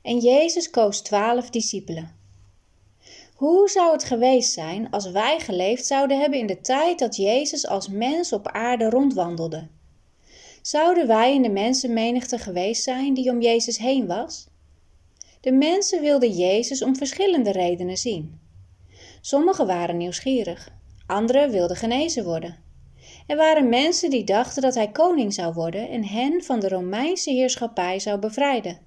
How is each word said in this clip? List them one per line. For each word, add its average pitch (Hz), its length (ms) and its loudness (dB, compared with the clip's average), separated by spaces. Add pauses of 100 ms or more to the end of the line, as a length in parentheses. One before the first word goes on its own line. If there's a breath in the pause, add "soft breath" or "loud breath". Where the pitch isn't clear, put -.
En 240 180 -2
Jezus 302 500 4
koos 208 320 2
twaalf 233 480 0
discipelen. 180 640 -6 (1200 loud breath)
Hoe 359 340 4
zou 349 220 4
het 302 120 0
geweest 247 500 2
zijn 185 360 -6
als 196 200 -6
wij 226 300 0
geleefd 214 460 -2
zouden 269 340 0
hebben 285 200 0
in 226 80 -4
de 185 140 -4
tijd 320 380 0
dat 226 160 -2
Jezus 262 520 0
als 196 220 -4
mens 262 440 -2
op 202 140 -6
aarde 226 420 -2
rondwandelde? 170 760 -2 (920 loud breath)
Zouden 330 460 2
wij 226 260 4
in 277 80 4
de 240 80 2
mensenmenigte 233 880 -2
geweest 196 460 -4
zijn 269 300 -2
die 254 180 0
om 240 100 -2
Jezus 233 360 2
heen 247 300 0
was? 208 400 -6 (920 loud breath)
De 262 100 0
mensen 330 500 2
wilden 285 300 4
Jezus 202 500 0
om 262 140 0
verschillende 285 560 0
redenen 180 460 -2
zien. 156 420 -6 (840 loud breath)
Sommigen 311 460 2
waren 175 300 -2
nieuwsgierig, 180 720 -4 (360)
anderen 240 440 2
wilden 180 280 0
genezen 254 460 -2
worden. 170 460 -8 (580 loud breath)
Er 294 100 -2
waren 311 320 4
mensen 294 400 2
die 254 140 0
dachten 233 380 0
dat 254 140 0
hij 214 160 -2
koning 311 420 2
zou 170 200 -4
worden 165 360 -6
en 226 160 -4
hen 262 380 -2
van 254 160 -2
de 196 80 0
Romeinse 208 640 -2
heerschappij 226 680 -2
zou 208 200 -4
bevrijden. 220 680 -2